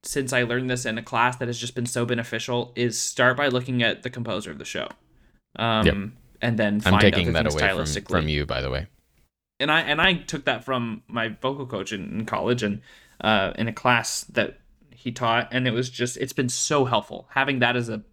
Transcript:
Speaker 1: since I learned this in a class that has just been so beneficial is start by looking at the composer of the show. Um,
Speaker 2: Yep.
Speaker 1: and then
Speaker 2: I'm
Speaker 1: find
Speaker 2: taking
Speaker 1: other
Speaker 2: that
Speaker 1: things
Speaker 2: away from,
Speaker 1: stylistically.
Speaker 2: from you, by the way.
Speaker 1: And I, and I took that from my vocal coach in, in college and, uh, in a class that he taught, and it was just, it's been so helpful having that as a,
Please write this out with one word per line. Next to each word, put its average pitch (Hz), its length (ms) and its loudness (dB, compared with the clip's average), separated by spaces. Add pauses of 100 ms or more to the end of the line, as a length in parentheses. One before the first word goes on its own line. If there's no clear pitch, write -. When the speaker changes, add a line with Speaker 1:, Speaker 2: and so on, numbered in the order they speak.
Speaker 1:
since 135 280 -4
I 123 120 2
learned 123 260 -2
this 123 160 -2
in 110 100 -2
a 117 60 -6
class 123 340 2
that 120 120 -4
has 117 100 -4
just 120 160 -8
been 123 120 -2
so 120 200 0
beneficial 117 680 -4
is 120 220 0
start 127 380 2
by 143 120 2
looking 123 340 0
at 110 200 0
the 123 80 -6
composer 107 400 -6
of 71 80 -14
the - 60 -14
show. - 240 -6 (680)
Um, 110 300 2
Speaker 2:
Yep. 90 100 6 (460)
Speaker 1:
and 113 160 2
then 104 160 2 (100)
Speaker 2:
I'm 92 80 8
Speaker 1:
find - 80 8
Speaker 2:
taking 90 280 6
Speaker 1:
other 82 40 0
Speaker 2:
that 78 180 2
Speaker 1:
things 78 120 0
Speaker 2:
away 101 100 4
from, 82 120 -2
Speaker 1:
stylistically. 76 260 -4
Speaker 2:
from 78 180 2
you, 73 180 0
by 64 140 -4
the 65 100 -4
way. 67 160 -4 (720)
Speaker 1:
And 147 120 0
I, 160 80 4
and 147 200 -2
I 180 140 4
took 160 300 -8
that 120 200 -2
from 117 440 -4
my 113 200 -4 (120)
vocal 135 260 -4
coach 101 260 -6
in, 98 100 -6 (180)
in 113 60 -6
college 123 360 0
and, 101 180 -2 (400)
uh, 101 360 4
in 113 100 0
a 117 60 -4
class 120 520 2
that - 340 -2 (320)
he - 200 -8
taught, 117 400 0
and 127 160 0
it 117 60 2
was 127 180 -2
just, 123 260 -4
it's - 160 -6
been 127 160 0
so 139 360 2
helpful - 460 -2
having 135 280 0
that 120 180 4
as 117 120 -2
a, 107 140 -6 (100)